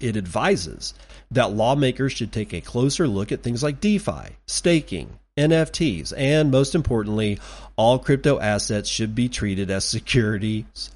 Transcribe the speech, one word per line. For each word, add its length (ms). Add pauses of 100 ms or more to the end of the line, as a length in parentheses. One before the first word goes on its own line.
It 160
advises 800 (380)
that 200
lawmakers 600
should 200
take 200
a 80
closer 460
look 240
at 120
things 200
like 180
DeFi, 560 (100)
staking, 720 (180)
N 160
F 180
Ts, 420
and 380
most 240
importantly, 640 (380)
all 220
crypto 420
assets 480
should 260
be 140
treated 420
as 140
securities 1120